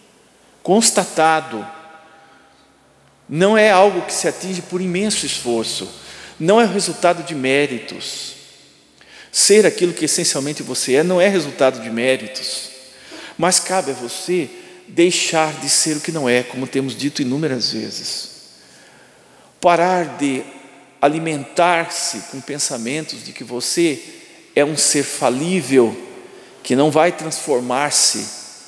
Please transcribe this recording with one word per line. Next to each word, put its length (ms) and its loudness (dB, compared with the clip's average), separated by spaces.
constatado. 1000 2
Não 260 4
é 140 8
algo 320 6
que 120 -8
se 140 -2
atinge 360 -6
por 180 -6
imenso 440 -2
esforço, 600 -4
não 200 4
é 60 6
resultado 580 0
de 120 -8
méritos. 1000 -2
Ser 340 6
aquilo 280 2
que 120 -4
essencialmente 580 -2
você 320 -2
é 80 4
não 180 2
é 60 6
resultado 540 2
de 80 -10
méritos, 800 -2
mas 220 2
cabe 320 -2
a 20 -4
você 560 -4
deixar 680 2
de 80 -6
ser 280 0
o 40 -6
que 100 -6
não 160 -2
é, 160 4
como 240 -8
temos 280 -4
dito 260 -4
inúmeras 500 -2
vezes. 580 -10
Parar 580 2
de 260 -2
alimentar-se 1160 0
com 100 -12
pensamentos 840 -6
de 80 -16
que 120 -16
você 580 -2
é 120 4
um 100 -4
ser 280 2
falível, 1080 2
que 140 0
não 160 4
vai 200 4
transformar-se 1300 -2